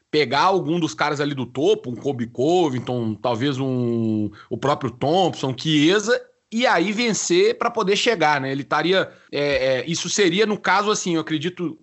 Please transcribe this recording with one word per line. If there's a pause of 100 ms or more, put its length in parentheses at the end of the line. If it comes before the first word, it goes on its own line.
Pegar
algum
dos
caras
ali
do
topo,
um
Colby
Covington,
talvez
um, (180)
o
próprio
Thompson,
Chiesa, (320)
e
aí
vencer
pra
poder
chegar,
né?
Ele
estaria, (220)
é,
é,
isso
seria,
no
caso,
assim,
eu
acredito